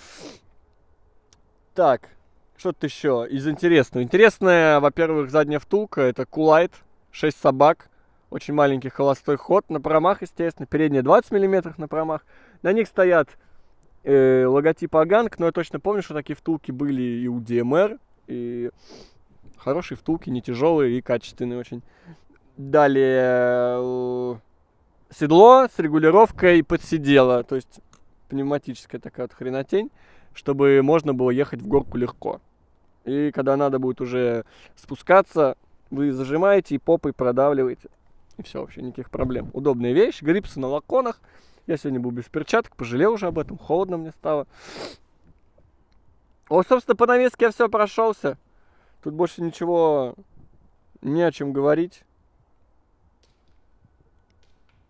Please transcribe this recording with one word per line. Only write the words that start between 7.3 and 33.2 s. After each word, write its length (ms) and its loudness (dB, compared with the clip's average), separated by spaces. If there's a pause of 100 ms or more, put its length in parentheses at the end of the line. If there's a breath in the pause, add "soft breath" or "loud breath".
собак. 480 2 (420)
Очень 240 -10
маленький 340 0
холостой 480 -2
ход 340 0
на 100 -6
промах, 420 0
естественно. 440 -8
Передняя 360 0
двадцать 300 2
миллиметров 460 0
на 80 -10
промах. 380 -6 (380 soft breath)
На 100 0
них 160 0
стоят, 400 2 (720)
э, 440 4
логотип 500 0
Аганг, 420 0
но 80 -2
я 60 0
точно 260 -8
помню, 240 -4
что 120 -14
такие 200 -8
втулки 380 -6
были 300 -4
и 260 -6
у 100 -6
D 200 -4
M 160 -2
R. 240 0 (280)
И 440 -8 (880 loud breath)
хорошие 380 -6
втулки, 320 -6
не 140 -6
тяжелые 560 0
и 40 -6
качественные 580 -6
очень. 220 -16 (760 soft breath)
Далее, 1200 2
э, 560 -6 (720)
седло 640 8
с 40 -6
регулировкой 840 4
подсидела, 840 2
то 120 -6
есть 240 -12 (480)
пневматическая 720 -8
такая 260 -12
вот 80 -20
хренотень, 560 -6 (440 soft breath)
чтобы 480 2
можно 320 0
было 160 0
ехать 300 -4
в 60 -14
горку 300 -2
легко. 440 -6 (640)
И 280 -2